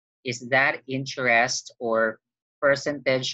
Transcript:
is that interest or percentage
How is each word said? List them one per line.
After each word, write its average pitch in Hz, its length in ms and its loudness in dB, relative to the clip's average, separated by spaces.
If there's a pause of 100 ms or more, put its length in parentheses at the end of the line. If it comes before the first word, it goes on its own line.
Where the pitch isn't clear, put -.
(240)
is 123 260 -6
that 139 380 2
interest 127 920 0
or 113 400 0 (420)
percentage 139 720 0